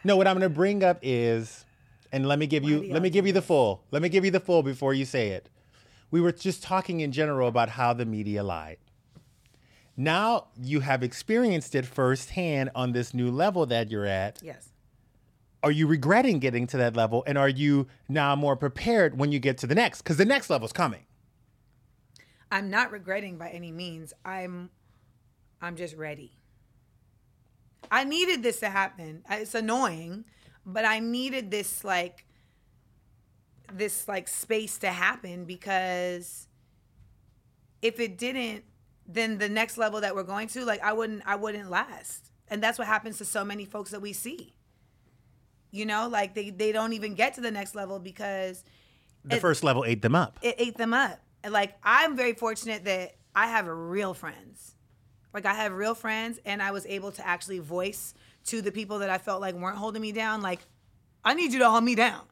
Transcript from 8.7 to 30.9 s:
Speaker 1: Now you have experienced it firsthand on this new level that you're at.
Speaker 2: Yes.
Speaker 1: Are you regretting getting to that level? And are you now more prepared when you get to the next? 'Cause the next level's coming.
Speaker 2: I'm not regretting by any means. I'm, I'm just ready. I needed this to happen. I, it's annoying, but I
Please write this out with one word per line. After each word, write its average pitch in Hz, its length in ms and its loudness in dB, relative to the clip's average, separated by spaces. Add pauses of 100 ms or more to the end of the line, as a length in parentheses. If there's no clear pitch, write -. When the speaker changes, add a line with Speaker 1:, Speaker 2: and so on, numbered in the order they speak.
Speaker 1:
Now 180 520 2 (120)
you 135 200 0
have 131 240 2
experienced 202 720 0
it 127 100 2
firsthand 135 880 0
on 123 200 0
this 120 200 -2
new 123 160 0
level 165 380 2
that 117 240 0
you're 104 160 0
at. 98 340 -2
Speaker 2:
Yes. - 280 -18 (960)
Speaker 1:
Are 151 80 4
you 151 160 4
regretting 165 520 4
getting 123 280 0
to 135 100 -4
that 120 200 4
level? 113 280 4
And 143 120 0
are 139 100 6
you 139 400 4 (220)
now 143 260 2
more 143 220 2
prepared 151 600 2
when 143 140 2
you 143 80 2
get 131 200 2
to 127 80 -4
the 135 80 2
next? 226 260 2
'Cause 160 160 -2
the 190 80 8
next 269 240 2
level's 117 240 0
coming. 131 320 -2 (1500)
Speaker 2:
I'm 196 180 -2
not 220 220 2
regretting 190 460 -6
by 170 120 -12
any 175 220 -12
means. 165 400 -12 (140)
I'm, 180 460 -10 (880)
I'm 170 160 -10
just 165 180 -10
ready. 151 420 -12 (1500)
I 247 140 2
needed 320 400 0
this 226 160 0
to 214 100 -4
happen. 190 600 -4
I, 208 80 -4
it's 214 180 -8
annoying, 220 680 -2 (400)
but 202 180 -4
I 220 160 2